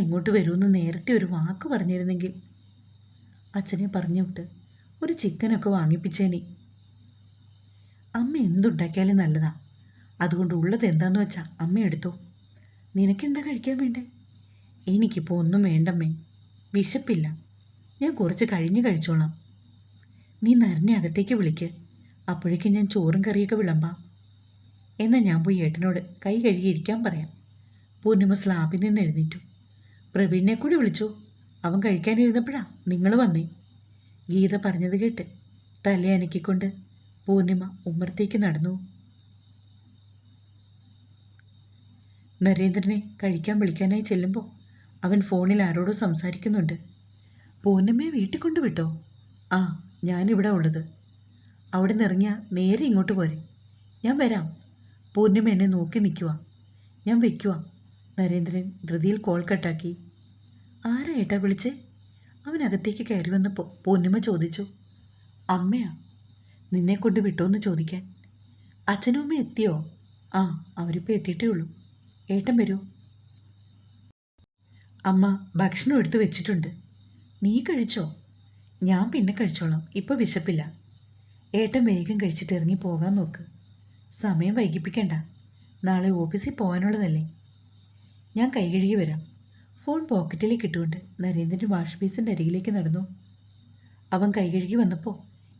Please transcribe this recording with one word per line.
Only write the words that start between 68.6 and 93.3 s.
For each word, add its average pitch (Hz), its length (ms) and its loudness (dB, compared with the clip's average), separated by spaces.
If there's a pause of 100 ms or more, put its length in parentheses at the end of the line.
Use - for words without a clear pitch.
അച്ഛനും 240 340 0
അമ്മയും 294 220 -2
എത്തിയോ? 214 300 0 (640)
ആ, - 20 4 (400)
അവരിപ്പോൾ 175 360 -4
എത്തിയിട്ടേ 185 340 -4
ഉള്ളൂ. 160 140 -4 (600)
ഏട്ടൻ 196 320 0
വരൂ. 196 160 0 (2250)
അമ്മ 190 200 4 (360)
ഭക്ഷണം 214 400 0
എടുത്ത് 180 240 0
വെച്ചിട്ടുണ്ട്. - 460 -2 (720)
നീ 202 100 2 (160)
കഴിച്ചോ? 233 360 -2 (840)
ഞാൻ 190 200 2
പിന്നെ 202 300 2
കഴിച്ചോളാം, 160 420 -2 (180)
ഇപ്പൊ 226 220 -2
വിശപ്പില്ല. 170 400 -2 (920)
ഏട്ടൻ 220 320 0
വേഗം 196 380 0
കഴിച്ചിട്ട് 170 360 -4
ഇറങ്ങി 175 260 0
പോകാൻ 175 340 0
നോക്ക്. 165 240 -4 (800)
സമയം 185 360 0
വൈകിപ്പിക്കണ്ട, 185 560 -2 (680)
നാളെ 185 280 2 (120)
ഓഫീസിൽ 196 380 -4
പോകാനുള്ളതല്ലേ. 185 640 0 (1120)
ഞാൻ 233 180 2
കൈ 202 180 0
കഴുകി 196 260 2
വരാം. 156 220 -2 (600)
ഫോൺ 302 200 -4 (100)
പോക്കറ്റിലേക്ക് 208 580 -2
ഇട്ടുകൊണ്ട് 165 300 -4 (220)
നരേന്ദ്രൻ 180 520 -2
വാഷ് 170 280 -4
ബേസിൻ്റെ 220 320 -4
അരികിലേക്ക് 175 440 -2
നടന്നു. 170 260 -2 (1080)